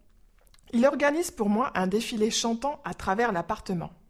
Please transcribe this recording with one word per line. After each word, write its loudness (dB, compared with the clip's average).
il 4
organise 2
pour -2
moi 2
un 2
défilé 0
chantant -2
à -6
travers 0
l'appartement. -4